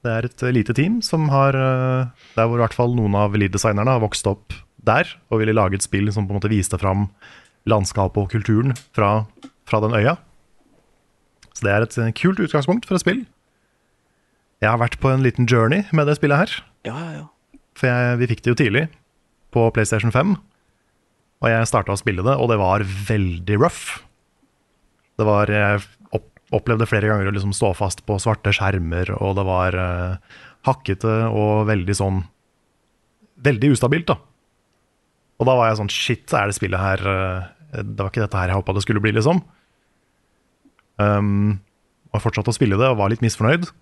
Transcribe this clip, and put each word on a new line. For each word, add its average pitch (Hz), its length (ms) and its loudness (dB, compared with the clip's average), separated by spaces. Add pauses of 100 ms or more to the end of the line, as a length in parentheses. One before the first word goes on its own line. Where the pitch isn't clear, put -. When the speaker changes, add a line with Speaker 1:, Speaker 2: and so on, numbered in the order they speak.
Speaker 1:
Det 120 80 -4
er 113 180 -2
et, - 140 -10
eh, 123 120 0
lite 117 200 2
team 202 260 0
som 160 280 0
har, 139 260 4
eh, 127 520 0 (280)
der 113 120 2
hvor 117 120 0
i 117 40 4
hvert 110 140 0
fall 120 180 2
noen 104 200 2
av 104 200 2
lead-designerne 101 560 2
har 127 80 2
vokst - 280 -2
opp - 260 -4 (300)
der, 120 200 2 (260)
og 113 120 0
ville 110 120 2
lage 98 220 2
et 98 80 -4
spill 98 280 0
som 101 160 -2
på 98 60 -6
en 101 60 -2
måte 101 100 -2
viste 95 300 0
fram 98 300 0 (580)
landskapet 101 500 0
og 98 140 -2
kulturen 113 440 0 (180)
fra, 107 320 0 (400)
fra 110 160 0
den 110 100 0
øya. 117 260 2 (1400)
Så - 140 -12
det 101 60 0
er 107 100 2
et, - 140 -6
eh, 113 180 -2
kult 185 240 0
utgangspunkt 175 460 -2
for 190 100 -2
et 180 80 0
spill. 233 220 -2 (1400)
Jeg 107 80 2
har 117 100 0
vært 120 200 -2
på 135 120 2
en 131 120 2
liten 123 240 2
journey 123 440 4
med 151 160 2
det 147 100 2
spillet 143 200 2
her. 185 120 2 (360)
Speaker 2:
Ja, 113 100 -8
ja, 165 160 -10
ja. 151 160 -14 (480)
Speaker 1:
For - 120 -2
jeg, 123 320 0
vi 120 80 2
fikk 113 160 -2
det 123 120 2
jo 151 80 2
tidlig 127 240 2 (640)
på 117 220 4
PlayStation 110 380 0
fem, 170 260 2 (1040)
og 120 80 0
jeg 113 180 2
startet 101 240 0
å 101 80 -2
spille 92 240 -2
det, 135 160 2
og 120 100 0
det 110 100 4
var 95 240 2
veldig 98 760 -2
rough. - 400 -2 (1200)
Det 110 60 2
var, 104 220 4
jeg 104 340 0 (300)
opp-, - 280 -8 (120)
opplevde 113 360 0
flere 107 200 2
ganger 101 220 0
å 101 60 -4
liksom 98 200 -2
stå 101 200 0
fast - 300 -6
på 104 140 -2
svarte 104 320 -2
skjermer, 92 600 -2 (100)
og 98 140 -2
det 98 100 -2
var, 92 300 0
eh, 90 420 -4 (480)
hakkete 110 480 -2 (180)
og 107 360 2
veldig 98 280 0
sånn, 95 280 -2 (1160)
veldig 131 300 2
ustabilt 139 360 0
da. - 100 0 (1200)
Og 120 80 0
da 131 80 4
var 113 140 4
jeg 110 100 0
sånn, 101 100 -4
"Shit, - 440 -4
er 104 140 0
det 101 120 -4
spillet 95 200 -2
her, 95 200 0
eh, 95 480 -4 (340)
det 104 160 -10
var 98 140 -4
ikke 110 160 -2
dette - 100 -6
her 92 120 0
jeg 95 100 0
håpet 95 160 -4
det 98 80 -2
skulle 107 180 -2
bli, 107 140 0
liksom." 143 240 2 (1600)
Ehm, 101 600 0 (520)
og 110 80 -4
jeg - 60 -6
fortsatte 110 260 -2
å - 60 -4
spille 104 220 2
det 131 120 2
og 117 80 0
var 98 100 2
litt 110 140 -2
misfornøyd. 123 460 0 (120)